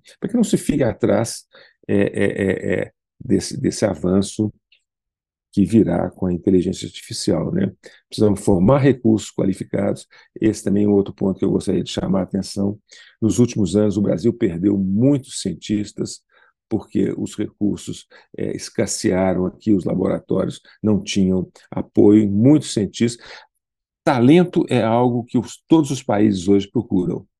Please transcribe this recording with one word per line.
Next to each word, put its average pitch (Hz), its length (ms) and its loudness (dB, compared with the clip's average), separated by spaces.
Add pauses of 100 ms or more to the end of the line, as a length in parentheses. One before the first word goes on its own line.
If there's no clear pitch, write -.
(200)
para 190 100 -6
que - 60 -4
não 240 80 2
se 196 140 0
fique 147 260 -2
atrás, 107 640 -2 (420)
é, 104 80 0
é, 101 300 0
é, 98 480 -2
é, 101 180 -4 (320)
desse, - 360 -2
desse 117 260 -2
avanço 98 680 -2 (1000)
que 101 140 2
virá 87 440 2
com - 160 -8
a 90 80 -2
inteligência 90 540 0
artificial, - 640 -4
né? - 200 -2 (380)
Precisamos 104 340 0
formar 101 360 4
recursos 113 500 2
qualificados. - 800 -4 (340)
Esse 110 220 0
também 101 220 2
é - 20 2
um 104 60 4
outro 98 200 2
ponto 95 240 -2
que - 80 -2
eu - 60 0
gostaria 87 320 -2
de - 80 -12
chamar 92 300 -2
a - 20 -2
atenção. 98 560 -4 (420)
Nos 107 160 0
últimos 107 380 2
anos, 104 200 2
o 104 60 0
Brasil 170 320 0
perdeu 95 420 -2
muitos 110 680 0
cientistas, 104 800 -6 (460)
porque 98 480 -4
os - 220 -8
recursos, - 680 -6 (280)
é, - 200 -6
escassearam 95 880 -2
aqui, 98 280 -2
os 90 120 0
laboratórios - 760 -4 (220)
não 101 220 0
tinham 92 440 0 (220)
apoio. 104 580 4
Muitos 123 460 2
cientistas. 113 500 -2 (800)
Talento 160 680 4
é 123 120 2
algo 120 420 2
que 123 140 -4
os, - 300 -6
todos 156 240 4
os 131 100 -6
países 104 460 0
hoje 101 200 2
procuram. - 600 -4 (120)